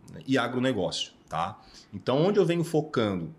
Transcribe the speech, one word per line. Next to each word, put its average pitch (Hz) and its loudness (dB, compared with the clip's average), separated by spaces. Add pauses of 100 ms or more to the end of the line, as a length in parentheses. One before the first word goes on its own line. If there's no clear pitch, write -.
(120)
né, - -16
e 131 2
agronegócio, 120 0 (160)
tá? 85 -4 (360)
Então 123 0
onde 208 4
eu 185 6
venho 170 0
focando, 110 0